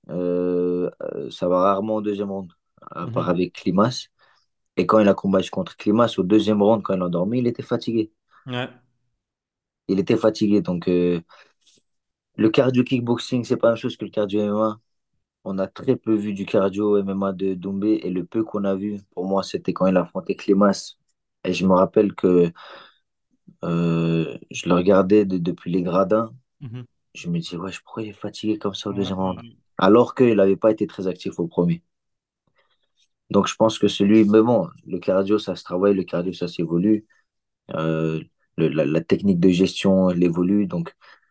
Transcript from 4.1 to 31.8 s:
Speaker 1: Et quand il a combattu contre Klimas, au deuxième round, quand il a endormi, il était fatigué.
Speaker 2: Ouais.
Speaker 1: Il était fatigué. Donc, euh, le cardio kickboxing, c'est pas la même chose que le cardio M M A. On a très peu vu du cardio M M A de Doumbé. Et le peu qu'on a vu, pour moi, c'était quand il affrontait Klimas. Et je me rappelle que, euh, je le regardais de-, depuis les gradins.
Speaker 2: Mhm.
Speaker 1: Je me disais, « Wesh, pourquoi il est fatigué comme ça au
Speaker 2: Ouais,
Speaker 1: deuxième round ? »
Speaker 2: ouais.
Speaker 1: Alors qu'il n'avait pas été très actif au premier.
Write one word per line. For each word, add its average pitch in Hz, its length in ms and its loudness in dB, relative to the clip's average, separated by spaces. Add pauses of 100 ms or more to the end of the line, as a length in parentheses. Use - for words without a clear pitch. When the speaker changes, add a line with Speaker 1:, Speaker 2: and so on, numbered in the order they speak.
Speaker 1:
Et 92 80 2
quand 107 140 4
il 104 80 4
a 95 60 6
combattu 95 380 -2
contre - 260 -8
Klimas, 110 400 2
au 95 60 0
deuxième 104 380 2
round, 104 220 4
quand 98 120 -2
il 92 60 -2
a 90 40 -2
endormi, 90 340 -2
il 120 80 0
était 117 160 -4
fatigué. 113 480 -4 (340)
Speaker 2:
Ouais. 127 240 -6 (1200)
Speaker 1:
Il 95 120 0
était 107 180 2
fatigué. 107 440 2
Donc, 87 260 -4
euh, 87 340 2 (1120)
le 110 140 2
cardio 127 340 2
kickboxing, 120 640 -2
c'est 123 120 -2
pas - 100 2
la 117 60 4
même 110 80 -6
chose 123 160 -6
que 107 80 -10
le 92 60 -12
cardio 104 300 -2
M 104 80 -2
M 101 60 -2
A. 110 240 -2 (680)
On 95 140 -6
a 95 80 -4
très 123 280 -4
peu 110 200 -2
vu 104 180 -4
du 95 120 -8
cardio 101 520 0
M 98 120 -2
M 98 140 -4
A 98 100 -4
de 95 220 -4
Doumbé. 98 480 -4
Et 92 80 -6
le 90 140 -6
peu 110 180 -4
qu'on 101 220 -6
a 98 100 -2
vu, 101 240 -8 (140)
pour 90 140 -6
moi, 95 160 0
c'était 90 300 -6
quand 92 140 0
il 92 100 2
affrontait 87 380 -4
Klimas. - 600 0 (480)
Et 92 80 -2
je 85 140 -2
me 92 60 4
rappelle 95 420 4
que, 87 360 4 (1120)
euh, 82 760 0 (140)
je - 180 -6
le 87 60 4
regardais 95 500 4
de-, 92 120 -2
depuis 85 340 -4
les 90 120 0
gradins. 98 500 0 (280)
Speaker 2:
Mhm. 123 240 -14 (280)
Speaker 1:
Je - 160 -12
me 170 100 -4
disais, « 92 180 -10
Wesh, 95 240 -10
pourquoi - 220 -12
il 107 60 -10
est 101 40 -16
fatigué 107 440 -6
comme 101 180 -8
ça - 140 -10
au 101 40 -6
Speaker 2:
Ouais, 98 40 -8
Speaker 1:
deuxième 95 220 -4
round ? » 92 240 -4
Speaker 2:
ouais. - 140 -20 (200)
Speaker 1:
Alors 120 380 4
qu'il 120 200 4
n'avait 98 220 4
pas 110 140 2
été 107 160 -2
très 92 200 -8
actif 90 320 -8
au 85 80 -4
premier. 85 360 0 (1500)